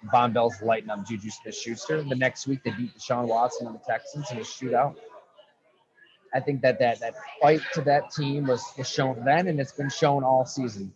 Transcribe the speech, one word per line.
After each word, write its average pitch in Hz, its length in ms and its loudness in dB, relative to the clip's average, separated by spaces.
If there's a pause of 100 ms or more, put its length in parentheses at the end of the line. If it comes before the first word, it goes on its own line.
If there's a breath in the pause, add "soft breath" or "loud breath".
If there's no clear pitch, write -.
(100)
Von 120 220 6
Bell's 117 300 2
lighting 110 280 0
up 101 160 -6
Juju 107 240 -8
Smith-Schuster. 117 720 -6
The 135 140 -2
next 127 320 -2
week, 135 160 -4
they 113 80 -2
beat 113 240 -6
Deshaun 120 320 -2
Watson 117 400 0
and 113 80 -12
the - 100 -18
Texans 131 460 -6
in 117 60 -8
a - 20 -8
shootout. 127 560 -2 (1400)
I 131 60 2
think 139 220 -2
that, 127 180 4
that, 117 180 2
that 117 160 -6 (260)
fight 151 200 8 (140)
to 160 80 -2
that 143 280 2
team 143 380 -2
was, 120 160 0 (120)
was 135 120 -6
shown 131 360 -2
then, 160 220 4
and 151 140 0
it's 131 100 -4
been 139 200 -6
shown 143 340 2
all 131 200 4
season. 104 520 -6